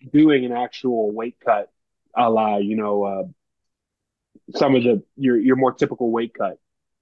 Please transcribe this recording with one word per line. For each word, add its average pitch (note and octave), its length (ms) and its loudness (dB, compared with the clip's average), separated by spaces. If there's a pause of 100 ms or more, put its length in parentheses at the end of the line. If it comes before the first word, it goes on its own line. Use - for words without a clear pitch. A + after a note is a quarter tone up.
(100)
doing D3 360 4
an A#2+ 60 -6
actual A#2+ 600 -2
weight A2+ 320 -8
cut, G#2 260 0 (460)
a A#2 140 2
la, A2 260 2
you G#2 200 -2
know, G#2 280 -2
uh, F#2+ 180 -6 (1300)
some C#3 180 2
of A#2+ 100 2
the, A2+ 180 2 (140)
your, B2+ 220 0
your C3 180 2
more C3 160 0
typical B2+ 380 -2
weight A#2 220 -4
cut. F#2+ 260 -8 (440)